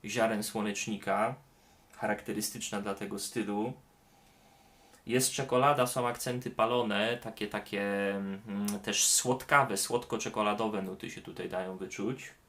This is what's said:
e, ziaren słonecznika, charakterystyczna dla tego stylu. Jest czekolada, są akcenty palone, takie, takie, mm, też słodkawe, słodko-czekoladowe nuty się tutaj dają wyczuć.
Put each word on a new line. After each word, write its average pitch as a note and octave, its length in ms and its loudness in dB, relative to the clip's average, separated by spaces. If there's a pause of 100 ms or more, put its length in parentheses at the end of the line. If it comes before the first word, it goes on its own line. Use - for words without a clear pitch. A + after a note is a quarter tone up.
e, G#2+ 40 -8
ziaren A2+ 340 2
słonecznika, G#2 920 -2 (600)
charakterystyczna G#2 840 -4
dla G2+ 140 -2
tego G2+ 240 -6
stylu. G#2 540 -2 (1300)
Jest B2+ 260 4
czekolada, C3 540 4
są B2 220 0
akcenty B2 420 -2
palone, A2+ 720 2
takie, - 240 -6
takie, G#2 360 -4 (340)
mm, G2+ 680 -4
też - 240 2
słodkawe, B2+ 680 4
słodko-czekoladowe G#2+ 1040 0
nuty F#2 280 -6
się - 120 -12
tutaj - 260 -8
dają F#2 280 -4
wyczuć. G2+ 540 -6 (180)